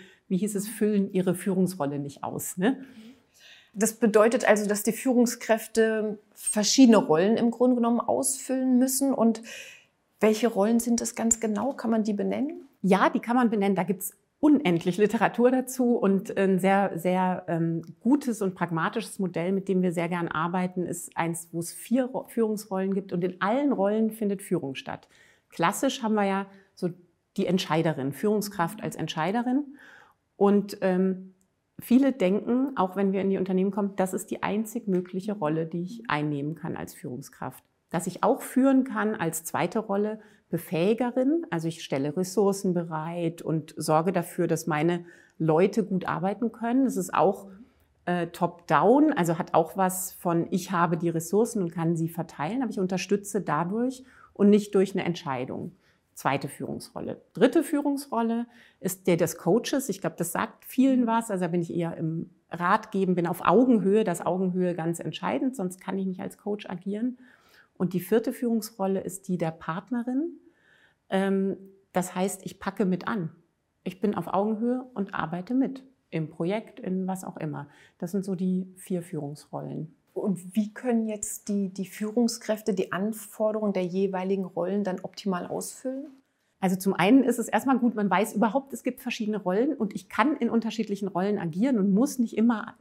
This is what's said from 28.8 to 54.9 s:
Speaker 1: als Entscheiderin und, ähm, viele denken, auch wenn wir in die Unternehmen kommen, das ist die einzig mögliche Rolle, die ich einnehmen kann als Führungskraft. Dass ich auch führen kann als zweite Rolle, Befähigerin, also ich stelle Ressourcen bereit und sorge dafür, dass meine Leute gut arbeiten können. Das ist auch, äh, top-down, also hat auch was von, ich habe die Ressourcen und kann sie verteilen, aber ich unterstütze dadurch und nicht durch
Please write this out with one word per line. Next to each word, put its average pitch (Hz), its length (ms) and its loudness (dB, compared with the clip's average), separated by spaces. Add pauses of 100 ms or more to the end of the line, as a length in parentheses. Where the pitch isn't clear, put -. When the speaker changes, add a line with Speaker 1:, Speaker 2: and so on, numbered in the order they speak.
Speaker 1:
als 156 140 -8
Entscheiderin 233 800 -2 (600)
und, 202 440 4
ähm, 185 540 0 (440)
viele 262 320 4
denken, 240 640 0
auch 185 180 0
wenn 196 160 2
wir 196 100 0
in 196 80 2
die 190 80 2
Unternehmen 185 320 2
kommen, 196 260 -2
das 185 180 0
ist - 180 -8
die - 100 -6
einzig 214 460 -4
mögliche 185 460 -2
Rolle, 160 340 -2
die 175 160 -6
ich 220 260 -12
einnehmen 147 460 -2
kann 165 200 -8
als - 200 -10
Führungskraft. - 680 -12 (280)
Dass 165 160 -4
ich 175 160 -4
auch 247 180 2
führen 262 440 4
kann 214 300 -2
als 165 280 -2
zweite 165 360 0
Rolle, 208 400 -2 (300)
Befähigerin, 240 1000 0
also 165 180 -4
ich 165 160 -6
stelle 143 320 -2
Ressourcen 190 580 2
bereit 170 680 -4
und - 360 -4
sorge 160 340 2
dafür, 175 360 -2
dass 160 200 -2
meine 170 380 0 (340)
Leute 170 440 2
gut 185 220 -4
arbeiten 202 460 -2
können. 240 340 0
Das 190 120 -2
ist 180 160 -4
auch, - 340 2 (580)
äh, 175 220 -2
top-down, 185 880 4
also 170 240 0
hat - 160 -4
auch 165 240 2
was 185 360 -2
von, 170 380 0
ich 185 200 -4
habe 175 260 2
die 170 120 -2
Ressourcen 196 540 0
und 165 80 -4
kann 165 240 0
sie 160 140 -2
verteilen, 165 520 -6
aber 233 100 -4
ich 233 80 -6
unterstütze 196 640 -2
dadurch 180 640 -2 (300)
und 202 160 6
nicht 208 260 4
durch 190 180 4